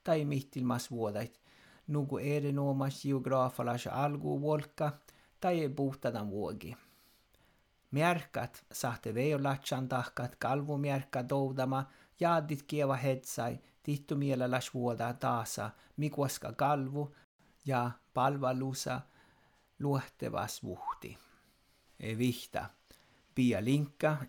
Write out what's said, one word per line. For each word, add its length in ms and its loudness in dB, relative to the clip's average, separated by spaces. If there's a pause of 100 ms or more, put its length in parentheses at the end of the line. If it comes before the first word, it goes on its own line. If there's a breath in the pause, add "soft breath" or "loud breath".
tai 200 2
mihtilmas 680 -2
vuodait, 500 -4 (460 loud breath)
nugu 320 0
erinomais 840 0
geografalas 840 2
algu 540 0
volka 520 0 (480 loud breath)
tai 280 2
puhtadan 600 -2
vuogi. 460 -6 (1160 soft breath)
Märkat 800 0
sahte 420 -4
veijolatsan 760 0
tahkat 480 -4
kalvumärkka 920 0
doudama, 560 2 (360 loud breath)
jaadit 420 2
kieva 340 2
hetsai, 640 -2 (240 soft breath)
tihtumielellä 800 0
suoda 540 -2
taasa, 560 -2 (260 loud breath)
mikuaska 560 -2
kalvu 640 0 (500 loud breath)
ja 240 2 (240)
palvalusa 840 0 (800 soft breath)
luohtevas 840 -2
vuhti. 560 -8 (840 soft breath)
E 180 -4
vihta. 460 0 (680 soft breath)
Pia 300 4
linkka, 520 2 (120)